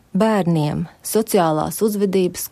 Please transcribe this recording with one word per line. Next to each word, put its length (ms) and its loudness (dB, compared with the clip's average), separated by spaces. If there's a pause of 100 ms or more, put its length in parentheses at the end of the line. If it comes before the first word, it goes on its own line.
(140)
bērniem 680 0 (160)
sociālās 800 0
uzvedības 720 0